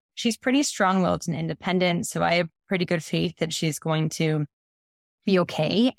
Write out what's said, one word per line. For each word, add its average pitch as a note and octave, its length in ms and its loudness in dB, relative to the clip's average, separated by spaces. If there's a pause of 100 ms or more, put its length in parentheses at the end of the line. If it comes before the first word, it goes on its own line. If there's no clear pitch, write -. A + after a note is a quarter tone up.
(160)
She's A#3 200 -2
pretty C4+ 280 2
strong-willed F#3 640 2
and D#3+ 100 -2
independent, F3 720 0
so E3 160 -2
I E3+ 120 4
have F3 140 0 (180)
pretty F3+ 180 0
good E3+ 180 -2
faith E3 340 -2
that E3 160 -2
she's D#3 240 -2
going D#3 320 -2
to D#3 380 -2 (800)
be F#3+ 100 4
okay F3+ 600 0